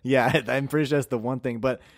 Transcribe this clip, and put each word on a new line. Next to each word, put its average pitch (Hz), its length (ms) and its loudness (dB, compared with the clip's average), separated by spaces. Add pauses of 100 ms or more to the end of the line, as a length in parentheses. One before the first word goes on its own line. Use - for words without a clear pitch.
Yeah, 131 400 4
<laughs> 107 40 -8
I'm 135 200 -2
pretty 147 200 0
sure 147 100 2
that's 135 100 -2
the 123 100 -2
one 123 220 -4
thing, 120 180 -6
but 127 220 -2 (180)